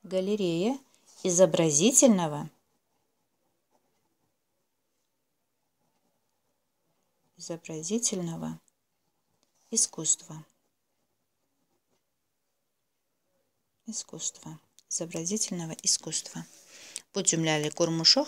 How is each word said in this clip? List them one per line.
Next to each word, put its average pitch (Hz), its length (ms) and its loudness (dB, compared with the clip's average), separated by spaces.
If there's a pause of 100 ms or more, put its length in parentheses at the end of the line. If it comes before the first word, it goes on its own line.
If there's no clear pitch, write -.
Галерея 190 720 0 (460)
изобразительного, 175 1300 4 (4000)
изобразительного 165 1200 -6 (1120)
искусства. 160 760 -4 (3500)
Искусства. - 720 -10 (300)
Изобразительного 170 920 -4
искусства. - 640 -4 (680)
Бу 196 100 -4
җөмләле 156 480 0
курмышык 165 560 2